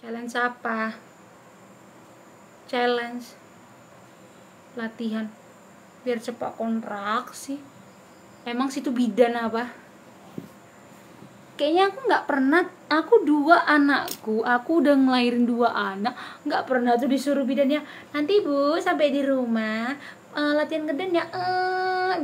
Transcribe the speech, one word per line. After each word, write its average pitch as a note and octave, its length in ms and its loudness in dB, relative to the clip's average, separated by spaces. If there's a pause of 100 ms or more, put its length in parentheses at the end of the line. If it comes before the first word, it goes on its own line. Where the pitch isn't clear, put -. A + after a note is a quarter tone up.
Challenge A#3 320 -10
apa? A3+ 640 -4 (1700)
Challenge A#3+ 600 -4 (1500)
latihan A3 480 -6 (720)
biar A#3+ 160 -4
cepat - 380 -10
kontraksi. A3+ 1040 -6 (880)
Emang B3+ 240 -2
situ D4 180 -6
bidan A#3+ 460 2
apa? A3+ 320 -4 (1900)
Kayaknya D#4+ 320 4
aku C5 60 -14 (100)
nggak - 180 2
pernah, C#4 360 2 (260)
aku D#4 260 2 (140)
dua D4+ 400 4
anakku, C#4+ 760 2
aku B3 400 2
udah C#4+ 140 6
ngelahirin B3 480 4
dua A#3 500 0
anak, G#3 220 -4 (320)
nggak - 160 -2
pernah A#3+ 320 2
tuh B3+ 160 0
disuruh C#4 320 0
bidannya, C#4 400 2 (320)
"Nanti, E4+ 240 2
Bu, C#4+ 400 2
sampai D#4 320 2
di C#4+ 100 0
rumah, A#3 680 -2 (400)
eh, D4 240 -2
latihan D4+ 320 -2
ngeden F4+ 240 -4
ya," E4 160 0
eh, F#4 840 -2 (120)